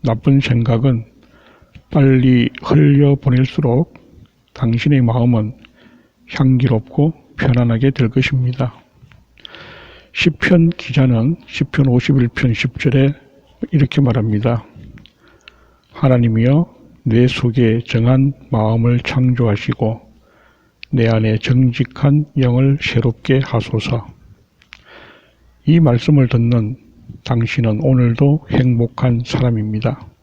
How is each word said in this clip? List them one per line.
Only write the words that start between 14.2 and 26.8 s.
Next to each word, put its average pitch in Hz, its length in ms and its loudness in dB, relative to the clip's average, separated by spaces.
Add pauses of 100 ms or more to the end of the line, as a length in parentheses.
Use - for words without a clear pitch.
"하나님이여, 123 840 0 (280)
내 117 240 2
속에 117 600 0
정한 131 460 0 (180)
마음을 113 500 0
창조하시고 117 1000 -2 (920)
내 123 160 2
안에 110 280 0
정직한 131 880 0 (140)
영을 131 420 0
새롭게 127 640 -2
하소서." - 640 -6 (1600)
이 160 140 4
말씀을 135 480 2
듣는 117 480 -2 (480)